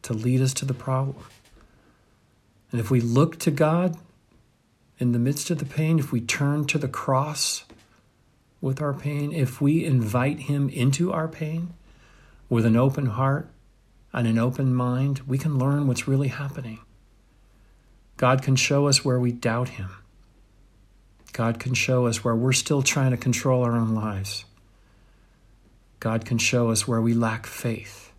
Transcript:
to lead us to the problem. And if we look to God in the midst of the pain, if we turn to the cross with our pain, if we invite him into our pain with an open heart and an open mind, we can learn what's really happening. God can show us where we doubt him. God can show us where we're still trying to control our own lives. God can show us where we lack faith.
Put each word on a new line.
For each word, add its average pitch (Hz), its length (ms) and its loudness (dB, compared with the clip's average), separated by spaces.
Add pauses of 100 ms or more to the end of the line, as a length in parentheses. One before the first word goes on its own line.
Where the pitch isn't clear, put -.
to - 100 -6
lead 123 280 0
us 131 140 2
to - 100 -6
the 135 80 -2
problem. 135 520 -4 (1500)
And 120 100 -2
if 104 80 -4
we 127 120 4
look 127 400 2
to 170 100 2
God 160 460 2 (1040)
in 123 100 2
the 120 80 2
midst 135 320 0
of 170 80 0
the - 60 -4
pain, 156 340 0
if 135 140 -2
we 120 80 0
turn 143 460 0
to 151 120 -2
the 139 80 -2
cross 139 800 -2 (960)
with 135 200 -4
our 143 140 -2
pain, 147 380 -4
if 151 280 -2
we 151 240 4
invite 127 580 0
him 143 260 0
into 135 440 2
our 160 140 -2
pain 160 480 -6 (760)
with 113 160 2
an 113 120 6
open 135 300 2
heart 135 420 0 (640)
and 117 160 0
an 113 100 2
open 127 340 0
mind, 127 540 0
we 135 100 -2
can 139 220 0
learn 143 300 2
what's 123 180 -2
really 135 220 2
happening. 131 500 -8 (1400)
God 131 240 4
can 135 140 2
show 143 320 2
us 139 180 2
where 127 140 2
we 123 140 0
doubt 120 380 -2
him. 95 200 -10 (1400)
God 117 280 0
can 127 140 -2
show 127 320 2
us 110 180 -2
where 117 100 2
we're 123 180 2
still 139 300 2
trying 135 300 2
to 123 40 0
control 127 460 2
our 120 140 2
own 113 180 2
lives. 104 500 -4 (1600)
God 113 260 -4
can 117 120 0
show 120 320 2
us 113 180 -2
where 117 120 2
we 113 140 2
lack 117 320 -2
faith. - 720 -10